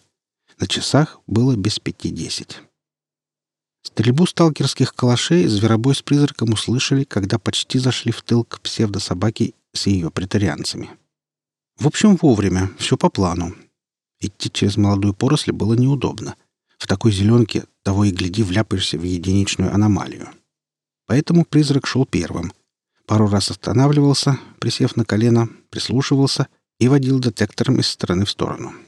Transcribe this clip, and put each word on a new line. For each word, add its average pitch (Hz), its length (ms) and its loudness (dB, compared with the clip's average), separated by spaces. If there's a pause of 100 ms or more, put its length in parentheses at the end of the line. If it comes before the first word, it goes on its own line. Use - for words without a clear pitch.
(600)
На 92 60 -4
часах - 640 0
было 120 280 2
без 104 220 -2
пяти - 320 -8
десять. - 540 -10 (1200)
Стрельбу 135 420 2
сталкерских 143 680 0
калашей 160 540 2
зверобой 110 480 2
с - 60 -4
призраком 143 500 0
услышали, 127 540 -2
когда 98 340 -2
почти - 400 -4
зашли 127 320 -2
в - 100 -10
тыл 120 220 2
к - 160 -14
псевдособаке 104 960 -2 (180)
с - 160 -6
её 90 240 0
претарианцами. - 800 -4 (880)
В 131 100 0
общем, 202 300 4
вовремя, 95 520 2 (100)
всё - 180 0
по 180 120 0
плану. 90 460 -2 (640)
Идти - 320 -8
через 101 240 0
молодую 101 380 2
поросль - 400 0
было 101 200 0
неудобно. 127 640 0 (420)
В - 80 -12
такой 104 280 0
зелёнке 107 500 2 (180)
того 101 220 0
и 101 80 2
гляди, 90 320 -2
вляпаешься 98 540 -2
в 85 60 -8
единичную 92 680 -2
аномалию. 101 540 0 (800)
Поэтому 156 400 2
призрак 143 420 2
шёл 131 180 0
первым. 87 460 -4 (540)
Пару 107 240 2
раз 101 220 0
останавливался, 139 840 2 (220)
присев - 380 -2
на 117 80 0
колено, 117 420 2 (220)
прислушивался 135 800 0 (280)
и 123 120 4
водил 131 320 2
детектором 120 580 0
из - 80 0
стороны 92 380 -2
в - 40 -2
сторону. - 440 -8 (140)